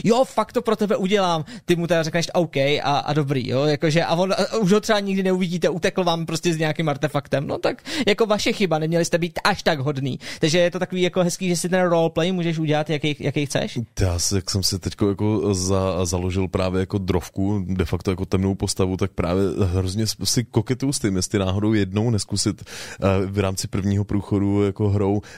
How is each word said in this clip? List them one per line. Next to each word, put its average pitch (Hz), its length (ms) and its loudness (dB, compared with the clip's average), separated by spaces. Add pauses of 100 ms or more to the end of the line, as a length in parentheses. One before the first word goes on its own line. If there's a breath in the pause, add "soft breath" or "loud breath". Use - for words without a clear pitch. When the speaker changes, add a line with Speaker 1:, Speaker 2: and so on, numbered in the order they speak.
Speaker 1:
jo, 233 220 4
fakt - 280 -2
to 240 80 0
pro 220 140 0
tebe 208 220 0
udělám, 185 480 0 (200 loud breath)
ty 175 100 2
mu 165 120 -2
teda 165 160 2
řekneš 160 300 -2
OK 170 240 0
a, 139 220 2
a 143 340 0
dobrý, 135 340 0
jo, 123 180 0
jakože, 151 400 2
a 165 100 0
on, 190 180 2
a 202 240 0
už 196 140 4
ho 208 100 6
třeba 214 180 2
nikdy 196 240 -2
neuvidíte, 185 460 2
utekl 185 340 0
vám 170 220 0
prostě 165 280 -2
s 156 40 -2
nějakým 156 320 -2
artefaktem, 143 580 -2
no - 100 -4
tak - 240 -2 (260 loud breath)
jako 214 180 2
vaše 214 280 0
chyba, 165 260 0
neměli 165 260 0
jste 175 120 0
být 170 260 -4
až 185 200 0
tak 165 160 2
hodný, 135 400 -4 (200 loud breath)
takže 160 200 2
je 175 120 4
to 180 80 -6
takový 180 220 -2
jako 180 220 2
hezký, 175 260 -2
že 175 60 2
si 170 140 -2
ten 180 120 2
roleplay 165 500 2
můžeš 170 280 -2
udělat, 151 300 0
jaký, 151 300 -2
jaký 143 260 -2
chceš. - 340 -2 (200)
Speaker 2:
Já 87 200 2
si, - 160 0
jak 92 140 -2
jsem 95 140 0
si 98 160 0
teďko 101 300 0
jako 101 440 2
za-, 95 520 0
založil 92 420 0
právě 92 320 0
jako 95 180 -2
drovku, 95 680 -2
de 92 180 0
facto - 260 -2
jako 92 200 -4
temnou 98 240 2
postavu, 92 420 0
tak 95 140 -2
právě 90 320 0 (200)
hrozně 92 440 0
s-, - 160 -4
si 117 200 0
koketuju 123 500 -2
s - 60 -2
tím, 98 160 0
jestli 92 240 0
náhodou 101 340 0
jednou 104 360 0
neskusit, 104 540 -2
eh, - 600 -2
v 98 140 -4
rámci 95 280 -2
prvního 101 380 0
průchodu 101 580 0
jako 101 260 0
hrou, 101 320 2 (160 loud breath)